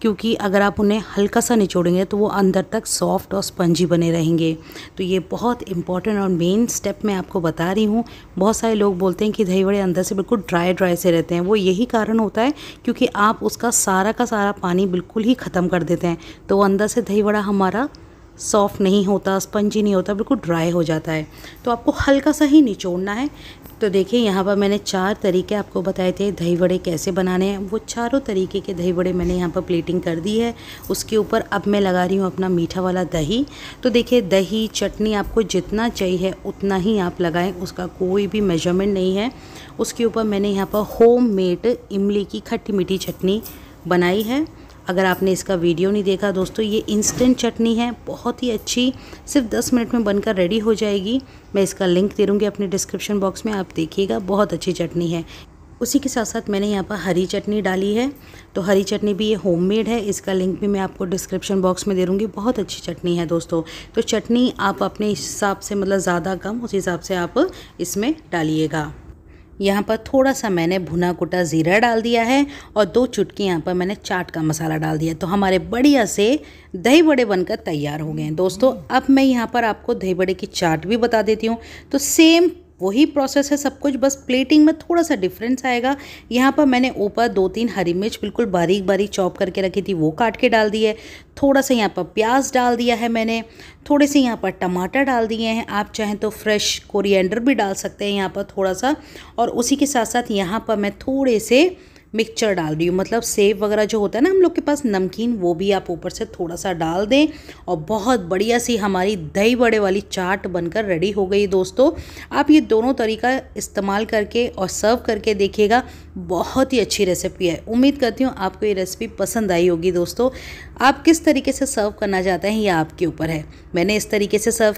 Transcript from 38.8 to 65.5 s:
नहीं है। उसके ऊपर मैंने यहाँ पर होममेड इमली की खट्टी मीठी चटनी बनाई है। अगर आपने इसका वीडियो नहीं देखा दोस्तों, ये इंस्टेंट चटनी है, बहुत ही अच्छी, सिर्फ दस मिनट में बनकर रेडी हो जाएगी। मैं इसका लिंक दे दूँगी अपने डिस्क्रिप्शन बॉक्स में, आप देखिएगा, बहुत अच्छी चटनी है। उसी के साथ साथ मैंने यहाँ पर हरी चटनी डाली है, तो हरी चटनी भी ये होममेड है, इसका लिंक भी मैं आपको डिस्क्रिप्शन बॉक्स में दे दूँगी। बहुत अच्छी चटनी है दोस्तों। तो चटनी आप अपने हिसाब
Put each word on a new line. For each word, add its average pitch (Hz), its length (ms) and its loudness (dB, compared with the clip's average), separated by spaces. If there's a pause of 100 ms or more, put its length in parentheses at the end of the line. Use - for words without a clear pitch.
नहीं 185 220 0
है। 220 160 -2 (480)
उसके 226 260 -2
ऊपर 220 200 0
मैंने 202 240 0
यहाँ 196 240 -2
पर 208 180 0
होममेड 226 840 4 (160)
इमली 202 340 0
की 214 160 -10
खट्टी - 320 -6
मीठी 185 260 0
चटनी 190 420 -2 (460)
बनाई 180 360 2
है। 269 220 -2 (440)
अगर 190 160 0
आपने 185 260 2
इसका 185 240 -2
वीडियो 175 360 0
नहीं 208 120 0
देखा 196 280 0
दोस्तों, 185 340 -2
ये 214 140 -2
इंस्टेंट 220 580 2
चटनी 233 380 0
है, 240 140 -2 (180)
बहुत 240 360 -6
ही 247 80 -2
अच्छी, 247 420 -2 (340)
सिर्फ 269 220 2
दस 226 240 -2
मिनट 233 200 0
में 233 100 0
बनकर 202 320 0
रेडी 185 240 2
हो 220 140 2
जाएगी। 208 480 -2 (340)
मैं 196 80 4
इसका 185 220 -2
लिंक 185 300 2
दे 202 100 2
दूँगी 202 200 2
अपने 202 220 -4
डिस्क्रिप्शन 196 520 -4
बॉक्स 190 260 -2
में, 220 80 -2
आप 185 220 -4
देखिएगा, 185 460 -2
बहुत 196 320 0
अच्छी 170 200 -2
चटनी 170 340 -2
है। 165 160 -4 (580)
उसी 254 180 0
के 269 100 -2
साथ 226 160 -2
साथ 226 240 -6
मैंने 202 180 0
यहाँ 202 160 0
पर 208 140 -8
हरी 180 280 0
चटनी 208 360 -2
डाली 190 320 0
है, 254 180 0 (440)
तो 196 60 -2
हरी 196 220 2
चटनी 208 300 -2
भी 214 140 -2
ये 214 80 2
होममेड 190 520 0
है, 233 140 -2
इसका 196 320 -4
लिंक 185 260 -2
भी 208 80 -2
मैं 202 120 0
आपको 190 260 -4
डिस्क्रिप्शन 185 560 -4
बॉक्स 185 260 0
में 196 100 0
दे 185 80 2
दूँगी। 196 280 0
बहुत 226 260 -2
अच्छी - 240 -8
चटनी 175 340 -4
है 170 100 -2
दोस्तों। 165 340 -2 (340)
तो 226 80 2
चटनी 233 580 0
आप 196 220 0
अपने 214 240 -4
हिसाब 196 520 -2